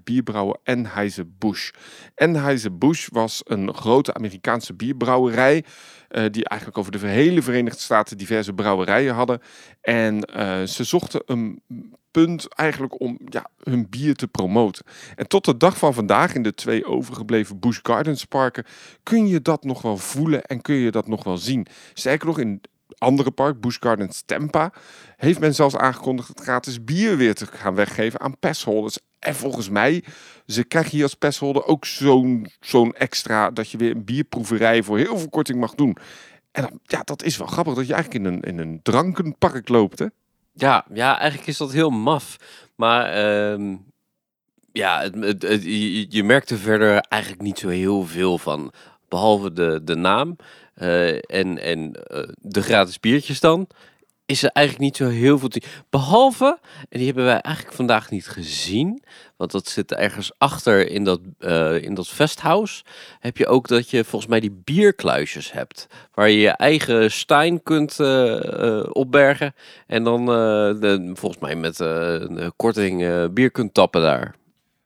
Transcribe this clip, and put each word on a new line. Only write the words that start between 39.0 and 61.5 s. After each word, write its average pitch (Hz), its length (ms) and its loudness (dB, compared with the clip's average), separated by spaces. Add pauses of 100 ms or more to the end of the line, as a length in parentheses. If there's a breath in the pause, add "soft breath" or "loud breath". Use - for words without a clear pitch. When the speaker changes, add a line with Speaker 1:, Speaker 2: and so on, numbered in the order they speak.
Speaker 1:
loopt, 113 300 4
hè? - 60 -4 (480)
Speaker 2:
Ja, 131 400 2
ja, 123 260 0
eigenlijk 147 300 -4
is 143 80 -6
dat 139 140 -6
heel 156 180 0
maf. 120 480 -2 (380 loud breath)
Maar, 117 300 2
ehm, 104 720 -2 (960)
ja, 90 300 0
het, 92 140 -6
het, 104 260 -2
het, 101 220 0
je, 107 460 -2
je 107 140 0
merkt 127 260 4
er 117 80 -4
verder 107 420 4
eigenlijk 98 420 -4
niet 101 180 -6
zo 101 80 -8
heel 92 360 0
veel 87 340 0
van. 73 340 -6 (360 soft breath)
Behalve 98 460 2
de, 82 300 0
de 80 120 -2
naam, 107 400 0 (380 loud breath)
eh, 87 400 0
en, 92 460 -4
en, 80 320 -6 (160)
eh, 71 160 -8 (180)
de 101 200 -4
gratis 98 380 2
biertjes 135 400 0
dan, 170 280 4 (580 soft breath)
is 135 180 -2
er 143 60 2
eigenlijk 139 360 2
niet 135 120 -2
zo 135 100 0
heel 123 320 4
veel 131 80 -4
te... 117 140 -8 (280 loud breath)
Behalve, 247 720 4 (300 loud breath)
en - 80 -10
die 127 80 0
hebben 127 200 0
wij 120 140 4
eigenlijk - 360 -8
vandaag 117 340 0
niet 98 180 -8
gezien, 95 760 -4 (340 loud breath)
want - 140 -6
dat - 160 -4
zit - 240 -6
ergens 101 460 -4
achter 120 520 2
in 104 140 -4
dat, 90 160 0 (200)
eh, 82 420 0